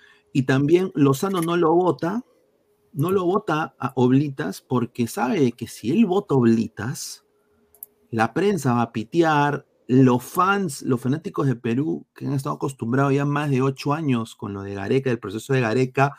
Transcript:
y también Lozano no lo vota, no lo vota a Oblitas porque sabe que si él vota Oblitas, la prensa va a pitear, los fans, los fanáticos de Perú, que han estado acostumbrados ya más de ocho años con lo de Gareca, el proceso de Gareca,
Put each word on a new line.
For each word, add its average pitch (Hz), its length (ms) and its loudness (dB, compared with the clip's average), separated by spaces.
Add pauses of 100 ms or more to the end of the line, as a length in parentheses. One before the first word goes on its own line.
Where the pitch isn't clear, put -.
(320)
y 135 100 0
también 143 540 2
Lozano 170 460 2
no 170 140 -2
lo 170 200 4
vota, 180 480 0 (720)
no 165 180 -2
lo 190 140 0
vota 170 520 -2
a - 180 -6
Oblitas 139 680 2
porque 120 440 -2
sabe 165 460 0
que - 160 -10
si - 240 -6
él 208 160 4
vota 180 260 -2
Oblitas, 113 920 0 (840)
la 113 240 0
prensa 170 400 0
va 120 80 2
a 117 100 -2
pitear, 143 760 0 (180)
los 127 380 6
fans, 185 580 -2
los - 200 -2
fanáticos 156 440 -4
de 123 120 0
Perú, 143 480 -4 (100)
que 127 100 -12
han 131 80 -6
estado 143 220 -4
acostumbrados 139 580 -2
ya 143 120 0
más 147 260 -2
de 127 100 2
ocho 139 320 -2
años 131 400 -2
con 104 200 -10
lo 98 100 -8
de 98 120 -10
Gareca, 123 360 -2
el 117 80 -4
proceso 107 340 -8
de 131 60 2
Gareca, 131 600 0